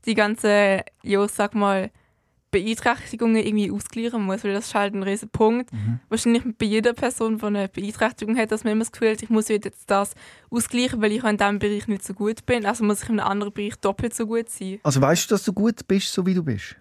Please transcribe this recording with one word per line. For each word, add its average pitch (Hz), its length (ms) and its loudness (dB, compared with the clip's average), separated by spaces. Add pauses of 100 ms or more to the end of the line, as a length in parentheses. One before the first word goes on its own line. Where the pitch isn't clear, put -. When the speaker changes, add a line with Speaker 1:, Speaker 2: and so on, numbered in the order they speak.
Speaker 1:
die 226 100 0
ganze, 208 680 4 (200)
ja, 202 240 2
sag 208 280 -2
mal, 202 360 0 (600)
Beeinträchtigungen 226 880 0
irgendwie 214 340 0
ausgleichen 226 520 -6
muss, 190 220 -4
weil 302 100 0
das - 140 -4
ist - 60 -12
halt 202 200 0
ein 196 80 -2
riesen 196 280 -4
Punkt. 233 420 2
Speaker 2:
Mhm. 120 360 -2
Speaker 1:
Wahrscheinlich 233 340 2 (160)
bei 226 80 -2
jeder 220 280 2
Person, 226 440 -2
die 214 80 -8
eine 202 220 -2
Beeinträchtigung 220 680 -2
hat, 220 140 0
dass 220 120 -4
man 214 100 0
immer 220 100 2
das - 80 -12
Gefühl 226 200 2
hat, 214 100 -4
ich - 80 -4
muss 220 180 2
jetzt 208 420 -4
das 202 220 2 (380)
ausgleichen, 240 520 0
weil 214 100 2
ich 247 120 -2
in 214 140 2
diesem 202 200 2
Bereich 208 300 -2
nicht 202 160 -2
so - 100 -10
gut 214 320 -4
bin. 247 200 0
Also 220 180 0
muss 208 180 2
ich - 60 -12
in 214 120 0
einem - 100 -2
anderen 202 220 -2
Bereich 208 240 -6
doppelt 226 380 -2
so 226 120 -4
gut 226 220 -4
sein. 190 360 -10
Speaker 2:
Also 135 160 2
weißt 151 300 4
du, 220 40 4
dass 196 100 0
du 208 80 0
gut 220 360 0
bist, 190 240 2
so 185 120 0
wie 185 100 2
du 180 100 2
bist? 113 360 -4